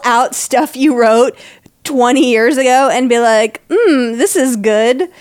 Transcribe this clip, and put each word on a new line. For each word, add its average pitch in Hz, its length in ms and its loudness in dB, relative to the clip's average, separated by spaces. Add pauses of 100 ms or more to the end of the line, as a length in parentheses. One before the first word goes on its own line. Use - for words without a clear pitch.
out 247 300 0
stuff - 400 -4
you 269 200 0
wrote 226 400 2 (480)
twenty 247 460 0
years 233 280 0
ago 262 360 2
and 254 160 -2
be 240 80 2
like, 226 500 0
"Mm, 294 500 0
this 359 180 -2
is 262 200 0
good. 226 540 -2 (120)